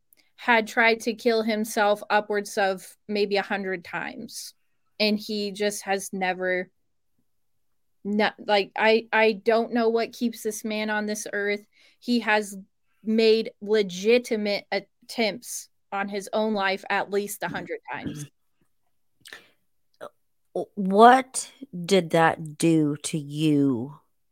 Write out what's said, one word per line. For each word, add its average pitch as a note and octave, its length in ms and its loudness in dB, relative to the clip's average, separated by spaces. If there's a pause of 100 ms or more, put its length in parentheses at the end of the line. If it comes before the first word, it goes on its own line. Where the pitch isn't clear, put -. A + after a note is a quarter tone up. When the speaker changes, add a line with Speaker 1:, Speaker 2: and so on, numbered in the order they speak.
(360)
Speaker 1:
had A3+ 320 2
tried A3+ 340 2
to A3+ 140 -4
kill A3+ 280 0
himself G#3+ 680 0
upwards G#3 480 -2
of F#3+ 360 -2 (120)
maybe G3+ 300 0
a F#3+ 40 0
hundred F#3+ 420 -6
times. - 680 -10 (460)
And G#3 180 2
he G#3 340 -6
just G#3 320 -4
has G3 300 -6
never, F#3 560 -4 (1300)
not, G#3 320 0 (100)
like, G#3 320 2
I, A3 360 2
I A3 200 4
don't A3+ 400 0
know A#3 160 2
what A3+ 240 -2
keeps A#3 300 -6
this G#3+ 200 -8
man G#3+ 280 -4
on G#3+ 160 -4
this G#3+ 260 -6
earth. G3+ 320 -2 (340)
He A#3+ 220 0
has G#3 340 0 (480)
made A3 480 2 (100)
legitimate G#3 1080 0
attempts - 1000 -6 (220)
on G3+ 180 -6
his G3 240 -8
own A3 200 0
life G3 360 -2
at G3 220 -2
least G3+ 320 -4
a E3+ 60 -4
hundred E3+ 300 -8 (120)
times. D3 380 -10
Speaker 2:
<clears throat> - 60 -20 (2500)
What A3 760 6 (340)
did F3 260 4
that D#3+ 460 2
do D#3 460 4
to - 140 -6
you C#3+ 840 0 (320)